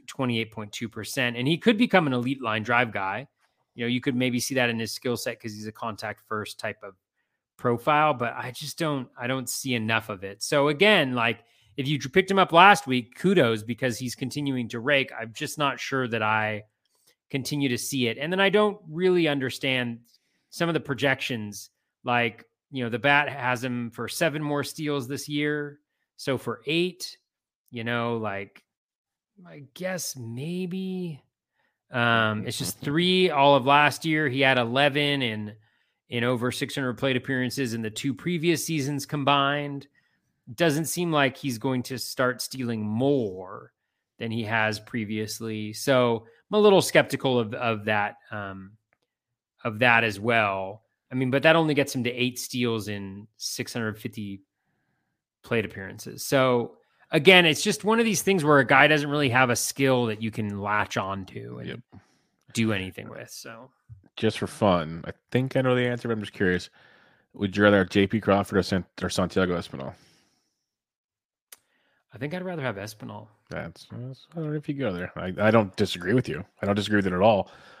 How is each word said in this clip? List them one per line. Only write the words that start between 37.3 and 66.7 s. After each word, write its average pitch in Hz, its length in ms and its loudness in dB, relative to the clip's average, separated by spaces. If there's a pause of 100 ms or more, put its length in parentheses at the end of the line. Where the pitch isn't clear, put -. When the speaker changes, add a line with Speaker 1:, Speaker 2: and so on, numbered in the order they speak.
Speaker 1:
in 117 80 -6
the 110 80 -4
two 135 240 -4
previous 170 500 -2
seasons 143 420 -4
combined. 143 800 -2 (680)
Doesn't 160 300 2
seem 175 260 -2
like 139 280 2
he's 131 180 -4
going 127 280 -2
to 127 140 -10
start 123 440 -2
stealing 120 400 -6
more 107 880 -2 (460)
than 117 120 -6
he 117 120 -4
has 110 360 0
previously. 107 920 -6
So 120 540 2 (240)
I'm 208 80 0
a - 20 4
little 196 220 8
skeptical 135 560 2
of, 113 160 -2
of 113 320 -2
that, 104 300 0 (140)
um, 98 420 -10 (920)
of 110 140 -4
that 117 260 6
as 104 160 -2
well. 101 640 0 (280)
I 127 40 -10
mean, 127 160 -2
but 139 140 0
that 160 120 8
only 160 160 2
gets 139 220 0
him 123 100 -2
to 120 80 0
eight 123 260 -2
steals 117 500 -4
in 101 380 -8 (120)
six - 340 -8
hundred 110 260 -6
fifty 101 440 -10 (1000)
plate 113 220 0
appearances. 104 600 -12
So 127 520 2 (340)
again, 175 360 8
it's 151 160 2
just 208 200 -2
one 220 160 2
of 233 60 4
these 214 180 0
things 190 220 2
where 147 140 6
a 127 80 6
guy 139 200 8
doesn't 147 220 4
really 143 220 0
have 127 180 4
a 120 80 2
skill 131 500 0
that 107 140 -4
you 110 100 -4
can 104 300 -6
latch 101 380 -2
on 98 280 -4
to 120 320 -14
and 120 100 -12
Speaker 2:
Yep. - 120 -12 (720)
Speaker 1:
do 110 220 0
anything 95 340 -8
with. 117 220 -16
So 120 400 -18 (460)
Speaker 2:
just 110 220 0
for 101 80 -4
fun, 82 600 2
I 85 60 -10 (200)
think 127 240 0
I 131 60 0
know 127 120 2
the 123 140 0
answer, 120 180 -6
but 117 80 -2
I'm 110 60 -6
just 101 140 -10
curious. 90 340 0 (640)